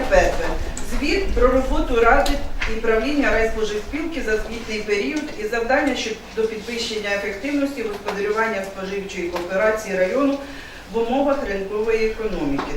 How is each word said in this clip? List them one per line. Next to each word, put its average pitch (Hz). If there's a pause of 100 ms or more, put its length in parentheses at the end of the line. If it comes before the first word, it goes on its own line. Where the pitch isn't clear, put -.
перше. 180 (440)
Звіт 302
про 240
роботу 262
Ради 269 (400)
і 214
правління 226
райспоживспілки 220
за 214
звітний 220
період 233 (160)
і 214
завдання 247
щодо 220
підвищення 214
ефективності 262
господарювання 202
споживчої 190
кооперації 190
району 262 (560)
в 226
умовах 269 (120)
ринкової 214
економіки. 180